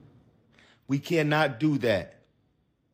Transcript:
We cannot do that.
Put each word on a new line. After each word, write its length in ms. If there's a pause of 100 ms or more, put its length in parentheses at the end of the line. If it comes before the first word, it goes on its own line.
(880)
We 100
cannot 640
do 180
that. 440 (720)